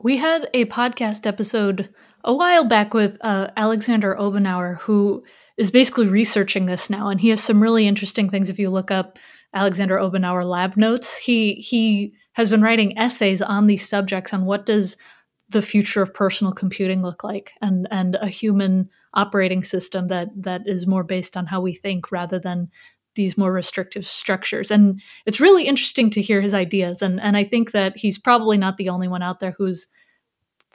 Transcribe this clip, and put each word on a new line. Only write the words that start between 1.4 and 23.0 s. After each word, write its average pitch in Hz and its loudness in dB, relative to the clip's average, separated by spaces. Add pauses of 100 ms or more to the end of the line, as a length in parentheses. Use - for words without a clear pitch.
a 240 0
while 339 4
back 214 2
with, 208 0
uh, 196 -2
Alexander 214 0
Obenauer, 190 -2
who 208 0 (320)
is 202 0
basically 247 4
researching 196 0
this 180 -4
now. 202 -4
And 196 0
he 220 4
has 220 2
some 214 4
really 226 4
interesting 196 0
things. 196 -2
If 190 -8
you 190 -2
look 190 -2
up 190 -4 (360)
Alexander 190 0
Obenauer 185 0
lab 180 -2
notes, 226 0
he, 220 0
he 214 -2 (180)
has 226 0
been 214 6
writing 220 2
essays 208 0
on 208 2
these 196 2
subjects 196 -4
on 190 -2
what 202 -2
does 208 0 (520)
the 208 0
future 208 0
of 190 -4
personal 190 -2
computing 190 -2
look 180 -8
like, 202 -10 (100)
and, 185 0
and 185 -2
a 208 -4
human 190 0 (280)
operating 190 0
system 180 -4
that, 185 -4
that 185 -6
is 185 -4
more 185 2
based 185 -6
on 180 -4
how 185 -4
we 180 -2
think 185 -6
rather 180 -4
than 175 -6 (440)